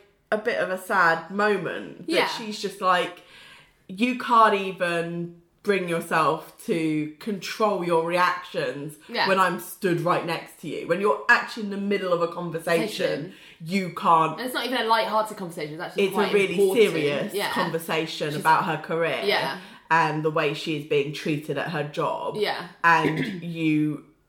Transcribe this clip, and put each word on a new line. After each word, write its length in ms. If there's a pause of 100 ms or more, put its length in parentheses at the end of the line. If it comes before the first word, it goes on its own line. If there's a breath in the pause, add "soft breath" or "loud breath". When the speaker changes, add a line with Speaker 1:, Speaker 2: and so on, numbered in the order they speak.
(320)
Speaker 1:
a 60
bit 200
of 120
a 80
sad 520
moment 760
that 60
Speaker 2:
Yeah. 140
Speaker 1:
she's 320
just 220
like, 400 (680 loud breath)
"You 320
can't 360
even 840 (260)
bring 260
yourself 680 (100)
to 540
control 640
your 200
reactions 920 (120)
Speaker 2:
Yeah. 200
Speaker 1:
when 100
I'm 220
stood 400
right 260
next 360
to 60
you. 200
When 120
you're 280
actually 360
in 60
the 60
middle 360
of 100
a 60
conversation, 800
Speaker 2:
Conversation. 260 (300 loud breath)
Speaker 1:
you 260
can't." 480
Speaker 2:
And 80
it's 80
not 100
even 160
a 40
light-hearted 520
conversation, 380
it's 80
actually 240
Speaker 1:
It's 80
Speaker 2:
quite 160
Speaker 1:
a 40
really 240
Speaker 2:
important. 360
Speaker 1:
serious 400
Speaker 2:
Yeah. 180
Speaker 1:
conversation 800
Speaker 2:
She's 100
Speaker 1:
about 240
her 140
career 460
Speaker 2:
Yeah. 340 (320 loud breath)
Speaker 1:
and 340
the 60
way 240
she 240
is 80
being 260
treated 460
at 120
her 140
job. 540
Speaker 2:
Yeah. 300 (140)
Speaker 1:
And 600
<clears throat> 160
you, 460 (240)